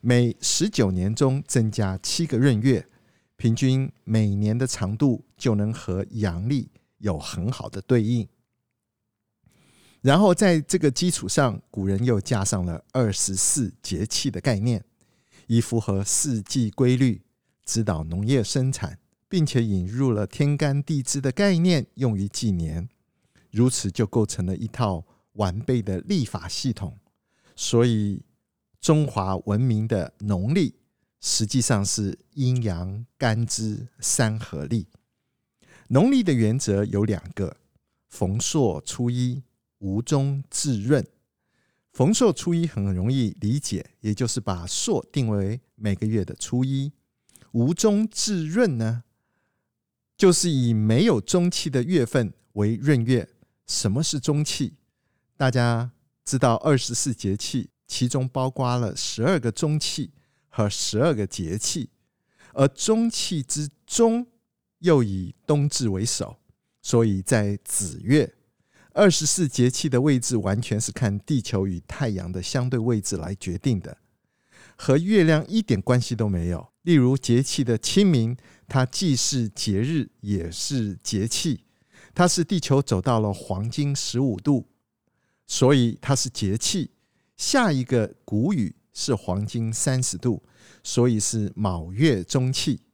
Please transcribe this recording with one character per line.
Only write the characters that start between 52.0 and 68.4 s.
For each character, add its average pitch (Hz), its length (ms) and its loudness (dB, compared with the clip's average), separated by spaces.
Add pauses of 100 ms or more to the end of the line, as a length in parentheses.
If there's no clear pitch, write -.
份 113 300 -2 (180)
为 104 240 0
闰 139 260 2
月。 117 240 0 (400)
什 - 240 -2
么 123 120 0
是 - 180 -2
中 147 240 0
气？ - 300 -4 (640)
大 131 120 2
家 120 400 0 (320)
知 - 160 -2
道 120 180 4
二 147 200 2
十 120 180 -4
四 127 200 -2
节 98 200 -2
气， - 360 -6 (160)
其 - 200 -2
中 131 220 -2
包 131 220 -2
括 123 260 -2
了 117 180 -2
十 - 320 -4
二 175 140 2
个 113 100 0
中 151 300 -2
气 - 300 -6 (380)
和 107 220 0
十 - 320 -2
二 160 100 4
个 104 140 -2
节 90 320 -6
气， - 320 -4 (640)
而 139 160 2
中 226 420 0
气 - 320 -4
之 147 260 -6 (180)
中 233 380 2 (540)
又 165 240 6
以 95 320 -4 (120)
冬 147 220 2
至 123 200 -2
为 95 160 0
首， - 320 -4 (440)
所 117 240 2
以 98 160 0
在 101 440 0
子 - 400 -6
月， 127 280 2 (600)